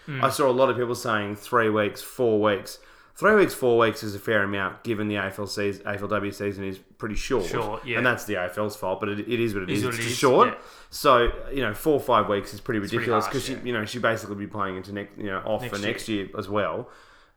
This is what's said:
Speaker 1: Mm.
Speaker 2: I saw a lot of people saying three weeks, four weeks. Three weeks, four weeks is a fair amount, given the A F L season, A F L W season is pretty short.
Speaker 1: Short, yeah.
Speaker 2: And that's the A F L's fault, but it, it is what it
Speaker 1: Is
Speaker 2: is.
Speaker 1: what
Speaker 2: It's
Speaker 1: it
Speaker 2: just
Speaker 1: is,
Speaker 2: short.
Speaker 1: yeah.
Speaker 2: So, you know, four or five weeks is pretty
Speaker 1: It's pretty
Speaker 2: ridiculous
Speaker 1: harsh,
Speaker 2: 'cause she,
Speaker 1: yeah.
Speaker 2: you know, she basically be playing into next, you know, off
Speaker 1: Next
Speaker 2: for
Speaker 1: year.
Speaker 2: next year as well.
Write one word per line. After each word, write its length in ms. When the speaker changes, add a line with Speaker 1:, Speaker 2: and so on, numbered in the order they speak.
Speaker 1:
Mm. 160
Speaker 2:
I 60
saw 200
a 40
lot 160
of 80
people 180
saying 400
three 340
weeks, 320
four 400
weeks. 380
Three 200
weeks, 180
four 240
weeks 240
is 140
a 40
fair 240
amount, 420
given 240
the 60
A 100
F 140
L 80
season, 380
A 100
F 60
L 60
W 240
season 320
is 140
pretty 180
short. 320
Speaker 1:
Short, 380
yeah. 120
Speaker 2:
And 80
that's 180
the 120
A 100
F 120
L's 200
fault, 240
but 80
it, 100
it 220
is 120
what 100
it 60
Speaker 1:
Is 100
Speaker 2:
is. 60
Speaker 1:
what 100
Speaker 2:
It's 40
Speaker 1:
it 40
Speaker 2:
just 100
Speaker 1:
is, 60
Speaker 2:
short. 280
Speaker 1:
yeah. 80
Speaker 2:
So, 400
you 80
know, 120
four 220
or 40
five 300
weeks 240
is 80
pretty 180
Speaker 1:
It's 120
pretty 80
Speaker 2:
ridiculous 260
Speaker 1:
harsh, 80
Speaker 2:
'cause 120
she, 100
Speaker 1:
yeah. 100
Speaker 2:
you 80
know, 100
she 160
basically 380
be 100
playing 300
into 160
next, 240
you 80
know, 140
off 240
Speaker 1:
Next 120
Speaker 2:
for 60
Speaker 1:
year. 100
Speaker 2:
next 160
year 300
as 100
well. 420